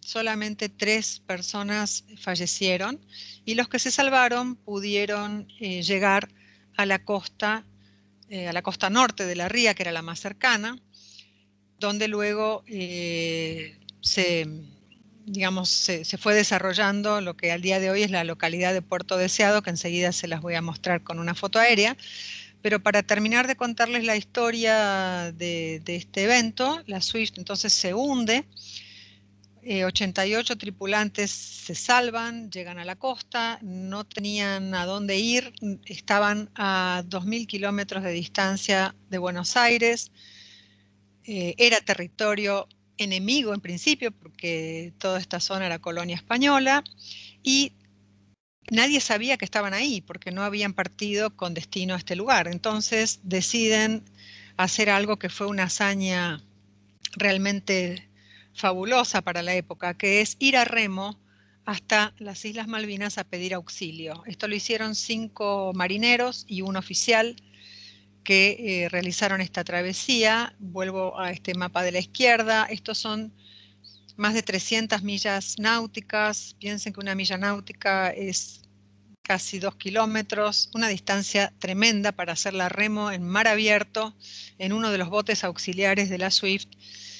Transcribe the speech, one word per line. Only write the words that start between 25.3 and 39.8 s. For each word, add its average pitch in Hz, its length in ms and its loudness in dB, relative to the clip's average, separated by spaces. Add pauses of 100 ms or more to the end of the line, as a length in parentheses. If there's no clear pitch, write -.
de, 165 500 -4
de 175 120 -6
este 185 280 -4
evento, 247 640 2
la 190 140 -6
Swift 220 360 -2
entonces 196 340 -4
se 185 220 2
hunde, 247 520 0 (1160)
eh, 190 240 0
ochenta 190 420 0
y 214 80 2
ocho 226 220 0
tripulantes 202 720 -2
se - 440 -10
salvan, 233 760 0
llegan 175 280 -10
a 170 60 -12
la 185 120 -8
costa, 233 640 -4
no 190 440 -8
tenían 202 680 -2
a 180 120 -2
dónde 196 340 0
ir, 240 340 2 (320)
estaban 208 680 2
a 185 500 0
dos 180 200 -6
mil 220 220 -2
kilómetros 202 560 -4
de 185 80 -2
distancia 190 840 0 (140)
de 190 100 -4
Buenos 175 360 -4
Aires, 233 560 4 (1120)